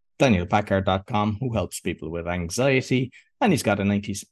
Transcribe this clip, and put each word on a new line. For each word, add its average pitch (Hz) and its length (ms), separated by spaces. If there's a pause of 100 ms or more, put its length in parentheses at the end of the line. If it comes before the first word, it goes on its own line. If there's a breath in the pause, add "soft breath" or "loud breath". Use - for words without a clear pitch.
(180)
Daniel 95 280
Packard 101 380
dot 95 220
com, 104 340
who 123 120
helps 95 280
people 80 300
with 85 160
anxiety, 123 840 (280 soft breath)
and 226 120
he's 135 100
got 101 160
a 98 60
ninety 101 300 (180)